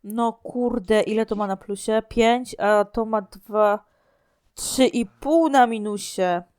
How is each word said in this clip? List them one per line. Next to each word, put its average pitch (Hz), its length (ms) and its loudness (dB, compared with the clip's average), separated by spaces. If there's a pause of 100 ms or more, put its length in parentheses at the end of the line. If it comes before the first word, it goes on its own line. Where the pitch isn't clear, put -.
No 226 280 -4
kurde, 233 680 -2
ile 214 240 0
to 214 100 -4
ma 208 100 -4
na 196 100 -4
plusie? 220 520 -4
Pięć, 233 500 0
a 208 260 2
to 220 200 -4
ma 220 180 -4
dwa, 208 640 0 (680)
trzy - 320 2
i 247 200 0
pół 320 420 2
na 262 180 6
minusie. 202 760 -4 (160)